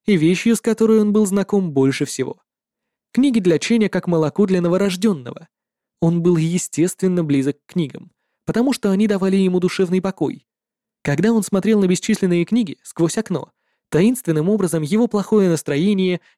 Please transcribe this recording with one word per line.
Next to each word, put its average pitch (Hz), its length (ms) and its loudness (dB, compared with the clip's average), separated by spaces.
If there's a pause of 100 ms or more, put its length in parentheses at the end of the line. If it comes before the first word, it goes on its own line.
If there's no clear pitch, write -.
и 208 100 4
вещью, 175 380 2
с - 60 -2
которой 220 400 2
он 208 120 0
был 214 140 2
знаком 190 460 -2
больше 135 320 0
всего. 135 360 -8 (720)
Книги 247 280 2
для 175 180 2
Чэня 220 300 0
как - 180 -4
молоко 165 400 0
для 185 140 0
новорожденного. 180 880 -2 (520)
Он 170 220 2
был 175 140 4
естественно 175 880 -2
близок 139 400 -2
к - 80 -20
книгам, - 400 -6 (320)
потому 247 280 0
что 208 180 -2
они 202 180 2
давали 190 280 0
ему 185 220 2
душевный 180 420 0
покой. - 460 -6 (560)
Когда 165 300 0
он 220 100 2
смотрел 202 380 0
на 190 60 2
бесчисленные 180 580 0
книги 214 380 -2
сквозь - 360 -4
окно, 185 340 -6 (360)
таинственным 165 600 0
образом 180 340 0
его 214 240 0
плохое 202 420 0
настроение 175 720 0 (180)